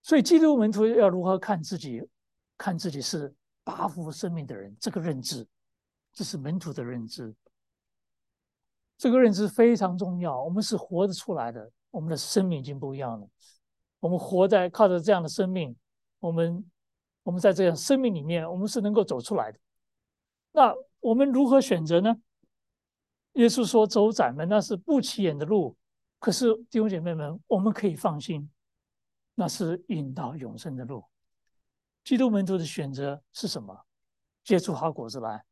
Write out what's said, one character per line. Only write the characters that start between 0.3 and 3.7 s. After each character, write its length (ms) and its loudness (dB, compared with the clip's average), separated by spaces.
督 180 6
门 140 2
徒 160 2
要 220 6
如 160 0
何 120 2
看 240 -4
自 160 -8
己， 300 -10
看 220 -6
自 100 -6
己 140 -8
是 320 -8
八 240 -6